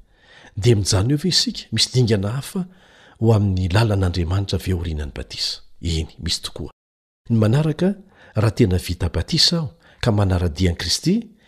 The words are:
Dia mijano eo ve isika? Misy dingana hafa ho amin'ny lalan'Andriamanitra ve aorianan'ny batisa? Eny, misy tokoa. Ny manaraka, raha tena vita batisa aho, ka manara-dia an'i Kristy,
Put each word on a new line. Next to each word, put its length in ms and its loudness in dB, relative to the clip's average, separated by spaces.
Dia 200 4
mijano 340 0
eo 60 2
ve 120 -2
isika? 440 -2
Misy 200 -2
dingana 360 2
hafa 380 -6
ho 140 4
amin'ny 380 2
lalan'Andriamanitra 840 0
ve 140 -2
aorianan'ny 420 -4
batisa? 460 -8
Eny, 260 -2
misy 240 -6
tokoa. 280 -10
Ny 60 4
manaraka, 580 2
raha 160 2
tena 280 2
vita 300 -4
batisa 480 0
aho, 120 -2
ka 120 2
manara-dia 580 2
an'i 80 -4
Kristy, 500 -2